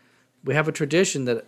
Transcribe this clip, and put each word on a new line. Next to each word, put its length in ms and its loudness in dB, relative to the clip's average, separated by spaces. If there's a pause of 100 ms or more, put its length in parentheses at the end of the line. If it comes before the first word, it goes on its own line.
(440)
we 100 -2
have 140 2
a 40 -2
tradition 540 0
that 220 -2